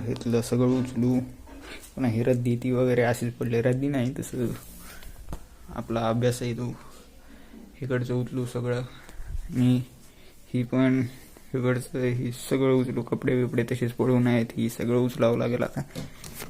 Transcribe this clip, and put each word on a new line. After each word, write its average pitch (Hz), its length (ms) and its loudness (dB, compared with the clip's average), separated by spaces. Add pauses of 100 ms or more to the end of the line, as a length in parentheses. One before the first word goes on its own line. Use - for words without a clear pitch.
इथलं 117 340 0
सगळं 123 400 2
उचलू. 123 380 2 (760)
पुन्हा 131 160 2
ही 113 120 2
रद्दी 123 340 2
ती 127 140 -2
वगैरे 123 300 4
अशीच 120 320 0
पडली, 117 280 0
रद्दी 131 260 2
नाही 139 320 0
तसं 120 280 -2 (1200)
आपला 113 400 -2
अभ्यास 120 320 2
आहे 120 120 -2
तो. 120 200 -4 (1080)
इकडचं 123 320 -2
उचलू 123 320 -2
सगळं. 123 360 -2 (480)
आणि 123 520 2 (720)
ही 123 100 0
पण 131 420 4 (480)
इकडचं 127 500 0
ही 123 280 0
सगळं 131 420 2
उचलू, 127 280 2
कपडे 123 420 0
बिपडे 120 280 2
तसेच 120 200 0
पडू 123 280 4
नयेत, 120 260 4 (120)
ही 117 120 2
सगळं 120 280 0
उचलावं 120 400 4
लागेल 120 260 0
आता. - 180 -4 (680)